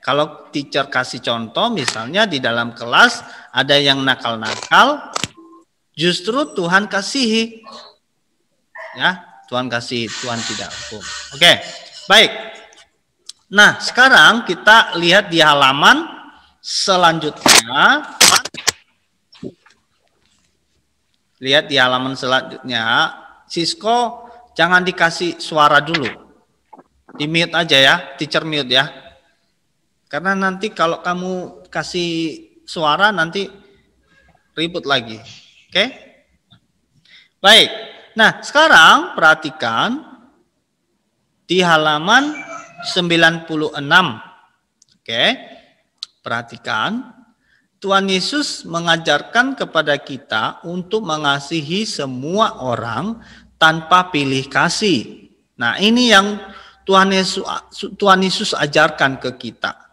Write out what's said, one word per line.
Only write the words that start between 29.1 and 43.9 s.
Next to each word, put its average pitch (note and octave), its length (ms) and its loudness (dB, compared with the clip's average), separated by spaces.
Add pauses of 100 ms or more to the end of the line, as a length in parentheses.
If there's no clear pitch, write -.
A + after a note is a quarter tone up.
Karena E3 240 -4
nanti F#3+ 320 -4
kalau E3 320 -2
kamu F3+ 720 -8
kasih E3 640 -6 (240)
suara, E3+ 480 0
nanti F#3 400 -4 (1040)
ribut E3 320 -6
lagi. A#2 320 -4 (480)
Oke? G#3 240 -2 (1500)
Baik. G3 320 4 (400)
Nah, G#3+ 240 2
sekarang C#4 800 6
perhatikan D#3 880 0 (1400)
di F3 160 0
halaman E3 640 2 (640)
sembilan E3+ 480 2
puluh D#3 320 -6
enam. D3 480 0 (800)